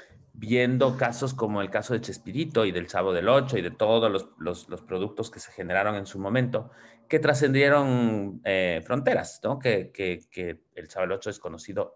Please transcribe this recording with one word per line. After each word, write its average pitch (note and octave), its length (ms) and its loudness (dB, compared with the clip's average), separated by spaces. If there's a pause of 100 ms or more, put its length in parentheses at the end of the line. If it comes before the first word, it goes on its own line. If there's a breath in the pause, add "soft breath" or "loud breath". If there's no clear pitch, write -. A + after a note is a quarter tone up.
(360 loud breath)
viendo B2 640 2
casos C3 360 -2
como G#2 280 -2
el F#2+ 80 -4
caso A#2+ 240 -4
de A2 80 -2
Chespirito - 640 -2
y F#2+ 60 0
del F2 160 -4
Chavo F#2 260 0
del F2 160 2
Ocho C3 280 4
y F#2 40 0
de F2 80 -4
todos A2 420 2
los, F#2+ 180 -4 (100)
los, E2+ 300 -6
los F2+ 120 -12
productos G#2 480 -6
que - 100 -18
se - 120 -18
generaron F#2+ 440 0
en G2 120 -6
su - 100 -12
momento, A2+ 540 0 (360 loud breath)
que D#3 120 4
trascendieron, C3+ 1200 4
eh, F#2 400 2
fronteras, - 600 -2
¿no? C3 160 -2
Que, G#2 320 0
que, F2+ 300 -4 (100)
que F2 320 -8 (100)
el E2 140 -16
Chavo F#2 160 -4
del F2+ 80 -2
Ocho G2 180 -4
es G2 80 -10
conocido F2+ 580 -8